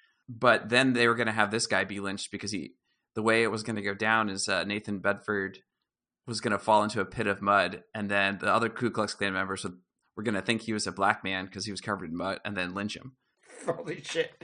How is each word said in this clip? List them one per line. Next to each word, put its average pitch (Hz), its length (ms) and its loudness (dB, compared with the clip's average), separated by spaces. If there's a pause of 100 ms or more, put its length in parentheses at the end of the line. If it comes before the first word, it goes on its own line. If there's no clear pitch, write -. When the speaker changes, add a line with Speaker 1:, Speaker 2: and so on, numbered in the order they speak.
(280)
Speaker 1:
But 117 400 4
then 127 260 6
they 120 120 6
were 117 80 6
gonna 113 180 0
have 107 180 2
this 113 160 0
guy 95 180 2
be 98 160 -6
lynched 98 320 -6
because 101 180 -8
he, 92 240 -8 (400)
the 110 80 -2
way 113 220 6
it 107 80 2
was 107 100 -4
gonna 107 200 -4
go 98 120 -2
down 110 340 2
is, 98 200 -4
uh, 90 160 0
Nathan 104 340 -4
Bedford 98 600 -2 (680)
was 113 140 -8
gonna 107 180 -2
fall 107 240 6
into 107 180 -2
a 95 40 0
pit 107 240 -4
of 98 120 -2
mud, 101 440 2 (100)
and 104 160 -4
then 98 280 2
the 95 140 0
other 113 160 4
Ku 113 220 -2
Klux 107 240 -2
Klan 98 180 -2
members 95 300 -4
would, 90 160 -8 (380)
were 107 80 -8
gonna 104 180 0
think 110 200 -2
he 113 100 -4
was 107 160 -2
a 87 40 -6
black 98 300 2
man 95 240 -2
'cause 95 200 -10
he 107 40 -6
was 95 100 -8
covered 95 300 -6
in 82 60 -6
mud, 90 280 -4
and 104 120 -6
then 90 180 -4
lynch 101 220 -6
him. 131 160 -16 (520)
Speaker 2:
Holy 170 380 -6
shit. - 280 -4 (140)